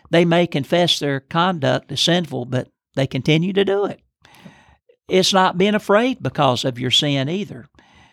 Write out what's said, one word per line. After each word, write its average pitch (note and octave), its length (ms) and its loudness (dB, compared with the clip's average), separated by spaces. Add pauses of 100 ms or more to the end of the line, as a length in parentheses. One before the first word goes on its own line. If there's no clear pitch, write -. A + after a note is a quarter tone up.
they E3+ 140 4
may E3+ 240 2
confess E3+ 520 0
their C#3+ 200 -2
conduct D3+ 720 -2
is C3 80 -6
sinful, D3 460 -2
but B2+ 240 -6 (260)
they C3+ 120 0
continue D#3 440 0
to G3 140 0
do G3+ 180 0
it. - 160 -6 (1080)
It's F#3 240 2
not F#3 240 2
being G#3 180 2
afraid A3+ 480 0
because C3 400 0
of B2+ 160 -4
your B2+ 120 -4
sin C#3 360 2
either. F3 400 -8 (460)